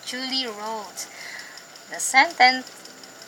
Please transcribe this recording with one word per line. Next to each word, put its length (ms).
Julie 400
wrote. 640
The 80
senten-, 640